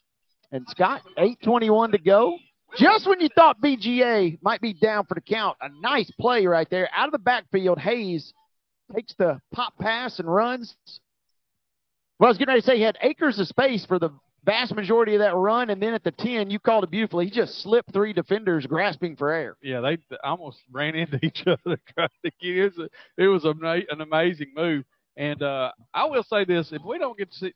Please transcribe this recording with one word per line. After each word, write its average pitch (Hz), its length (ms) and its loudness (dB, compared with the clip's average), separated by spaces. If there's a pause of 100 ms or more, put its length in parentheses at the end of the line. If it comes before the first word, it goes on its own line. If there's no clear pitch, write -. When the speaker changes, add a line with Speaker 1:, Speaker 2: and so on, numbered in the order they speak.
(520)
Speaker 1:
And 131 180 -8
Scott, 202 320 -2 (160)
eight 208 260 0
twenty-one 220 500 2
to 208 40 2
go. 208 400 4 (400)
Just 403 300 6
when 381 120 4
you 320 140 2
thought 320 280 6
B 269 160 2
G 247 260 0
A 196 400 2
might 202 180 -2
be 220 120 -4
down 208 320 0
for 180 100 -8
the 160 60 -8
count, 208 380 -2
a 139 100 -10 (120)
nice 240 380 0
play 233 260 2
right 165 240 2
there. 180 260 0
Out 233 120 0
of 302 60 -4
the 294 40 -2
backfield, 190 640 0
Hayes 185 520 -4 (640)
takes 220 220 -8
the 156 260 0 (100)
pop - 280 -8
pass 226 400 -4
and 165 120 -6
runs. 233 440 -2 (1400)
Well, 233 100 6
I 254 40 6
was 185 60 0
getting 269 140 0
ready 247 80 4
to - 80 0
say 262 80 4
he 214 80 2
had 214 180 0
acres 262 380 0
of 185 80 -2
space 247 380 0
for 185 120 0
the 175 120 0 (340)
vast 214 320 0
majority 214 400 2
of 208 40 2
that 196 180 2
run, 220 320 0
and 196 120 -4
then 226 120 -2
at 226 100 -6
the 170 80 -2
ten, 220 380 -4
you 208 100 -6
called 220 240 2
it 165 80 -6
beautifully. 185 320 -2
He 196 80 -4
just 214 320 -4
slipped 226 300 0
three 208 180 0
defenders 175 560 -2
grasping 165 480 -4
for 143 160 -2
air. 139 300 -4
Speaker 2:
Yeah, 131 180 -6
they 139 160 -2
th-, - 260 -14
almost 147 360 -8 (120)
ran 147 260 -4
into 160 240 -4
<laughs> - 40 -2
each - 240 -4
other 175 320 -2 (160)
trying 165 140 -2 (160)
to 135 60 -4 (100)
get 180 160 -4
it. - 0 -
It 190 60 2
was 190 140 -2
a, 165 120 -10 (340)
it 190 40 4
was 185 180 2
a, 160 480 -2
an 156 80 -8
amazing 156 520 -2
move. 156 300 -2 (320)
And, 147 260 -6
uh, 135 300 -4 (220)
I 233 140 0
will 262 160 -2
say 208 200 -2
this: 175 300 -2
if 151 100 -12
we 233 140 -10
don't 247 200 -6
get 196 140 -10
to - 60 -20
see, 185 180 -10